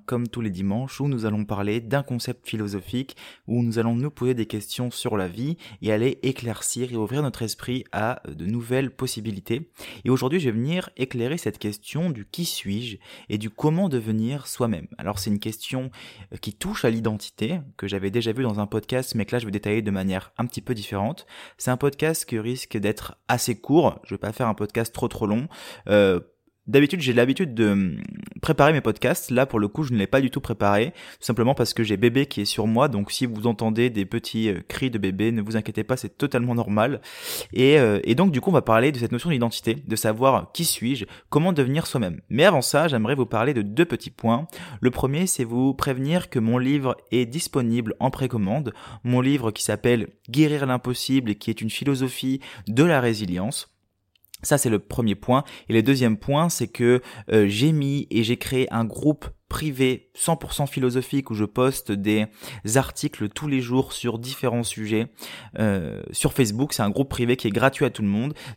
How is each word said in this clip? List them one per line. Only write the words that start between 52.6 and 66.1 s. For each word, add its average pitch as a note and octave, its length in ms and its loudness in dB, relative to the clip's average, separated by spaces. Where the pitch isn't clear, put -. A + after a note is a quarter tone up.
de A#2 160 6
la D#3+ 160 6
résilience. G#2+ 760 -2
Ça, - 140 2
c'est C3 140 2
le G#2 80 2
premier G#2+ 380 -2
point. C3 280 2
Et A2+ 60 0
le A2+ 80 6
deuxième B2 340 4
point, D3 320 2
c'est B2 200 -2
que, B2 340 4
euh, G#2+ 160 6
j'ai A2+ 260 2
mis C#3+ 380 0
et A2+ 120 2
j'ai A#2 160 0
créé - 340 -2
un A2+ 140 0
groupe - 420 -2
privé C3 640 0
cent - 200 0
pour - 200 -8
cent C#3+ 120 0
philosophique C3 640 0
où A2+ 40 -2
je G#2+ 100 0
poste B2+ 480 0
des G#2 340 2
articles C3+ 520 -2
tous D3+ 200 -8
les C3+ 120 0
jours B2 320 0
sur A2+ 260 -4
différents A#2+ 440 -2
sujets, A2 460 -2
euh, F2+ 420 0